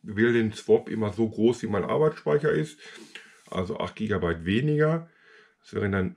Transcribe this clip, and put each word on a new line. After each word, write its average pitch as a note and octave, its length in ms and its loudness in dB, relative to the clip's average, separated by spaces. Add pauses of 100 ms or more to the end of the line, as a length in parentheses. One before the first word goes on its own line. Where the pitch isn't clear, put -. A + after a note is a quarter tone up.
wähle A2 320 2
den A2 180 2
Swap - 380 2
immer G#2+ 240 -2
so A2 160 0
groß, A2+ 320 2
wie A2 60 -6
mein G2+ 180 -2
Arbeitsspeicher D3 680 0
ist. D#3 280 -2 (720)
Also F#2 300 -4
acht - 160 -6
Gigabyte F2 480 -2
weniger. D3+ 680 0 (520)
Das - 120 -20
wären G2+ 180 -2
dann F#2 260 0